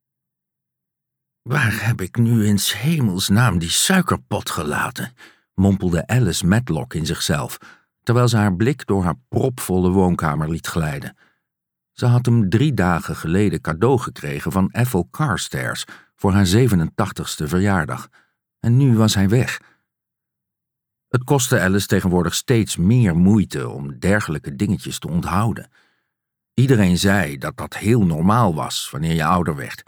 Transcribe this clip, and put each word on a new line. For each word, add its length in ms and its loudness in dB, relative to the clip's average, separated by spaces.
"Waar 440 -2
heb 140 -2
ik 160 -8
nu 300 2
in 120 4
's 220 -4
hemelsnaam 760 2
die 120 -2
suikerpot 800 0
gelaten?" 640 -6
mompelde 520 0
Alice 400 0
Matlock 480 0
in 120 -4
zichzelf, 520 -4
terwijl 260 2
ze 80 2
haar 180 2
blik 320 -2
door 180 0
haar 140 -2
propvolle 600 0
woonkamer 600 0
liet 160 -8
glijden. 500 -6
Ze 140 -4
had 200 2
hem 220 2
drie 260 2
dagen 420 0
geleden 440 0
cadeau 380 0
gekregen 540 -8
van 200 2
Ethel 380 -2
Carstairs 760 -6
voor 160 0
haar 140 4
zevenentachtigste 1040 0
verjaardag. 600 -2
En 160 2
nu 200 4
was 180 4
hij 140 2
weg. 320 0
Het 160 -2
kostte 360 2
Alice 260 0
tegenwoordig 480 0
steeds 420 0
meer 400 4
moeite 520 2
om 300 -12
dergelijke 580 -2
dingetjes 420 -4
te 100 -12
onthouden. 640 -4
Iedereen 440 4
zei 400 0
dat 180 -8
dat 200 -12
heel 300 2
normaal 480 2
was 360 -8
wanneer 240 -4
je 100 0
ouder 320 0
werd. 320 -14